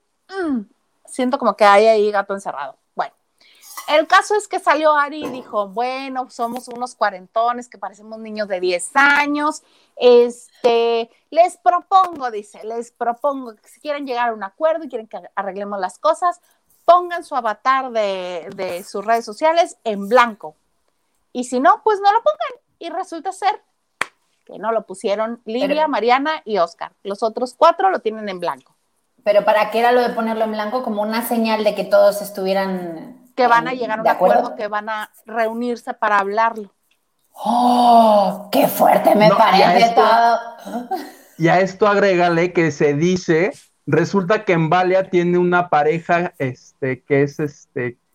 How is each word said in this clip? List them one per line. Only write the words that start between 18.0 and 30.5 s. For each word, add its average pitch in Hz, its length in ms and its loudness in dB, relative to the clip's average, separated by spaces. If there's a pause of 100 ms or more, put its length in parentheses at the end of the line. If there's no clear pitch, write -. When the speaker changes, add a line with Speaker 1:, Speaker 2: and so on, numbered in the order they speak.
Speaker 1:
de 185 300 -8
sus 202 200 -10
redes 233 200 0
sociales 320 600 0
en 202 240 -6
blanco. 226 460 2 (800)
Y 247 120 -6
si 247 160 -4
no, 339 220 4
pues 427 180 2
no 403 120 2
lo 466 100 2
pongan". 605 400 -4 (160)
Y 339 120 -12
resulta 349 420 -10
ser 415 280 -4 (840)
que - 140 -20
no 214 140 -4
lo 214 140 -2
pusieron 214 600 -6
Lidia, 247 220 -4
Speaker 2:
Pero 302 200 0
Speaker 1:
Mariana 269 560 0
y 208 140 -4
Oscar. 165 340 -4 (100)
Los 202 200 -8
otros 233 340 -6
cuatro 339 320 4
lo 339 120 -2
tienen 220 280 -8
en 185 120 -10
blanco. 147 340 -10 (500)
Speaker 2:
¿Pero 208 220 4
para - 240 2
qué 226 100 -2
era 240 120 2
lo 247 100 4
de 240 80 -2
ponerlo 226 340 -4
en 214 80 -4